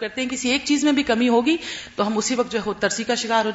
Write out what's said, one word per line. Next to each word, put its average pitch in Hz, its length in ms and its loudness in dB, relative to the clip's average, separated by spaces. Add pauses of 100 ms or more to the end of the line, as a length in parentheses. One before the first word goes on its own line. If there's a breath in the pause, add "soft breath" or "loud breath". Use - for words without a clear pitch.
کرتے 214 200 -6
ہیں، 254 80 -2
کسی 254 220 -4
ایک 277 140 2
چیز 285 200 2
میں 294 80 6
بھی 285 100 2
کمی 240 260 2
ہوگی 240 280 4 (400 loud breath)
تو 202 100 0
ہم 214 120 -2
اسی 226 160 -2
وقت 233 180 -2
جو 226 60 -2
ہے 190 60 -6
خود 202 140 -4
ترسی 285 260 -2
کا 240 100 -2
شکار 226 300 0
ہو 220 100 -2